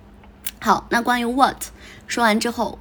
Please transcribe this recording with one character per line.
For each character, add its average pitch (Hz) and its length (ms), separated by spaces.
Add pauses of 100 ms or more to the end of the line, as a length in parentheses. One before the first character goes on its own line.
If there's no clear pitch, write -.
(600)
好， - 300
那 233 100
关 240 220
于 - 20
what 247 320 (500)
说 - 160
完 220 160
之 240 120
后， 226 300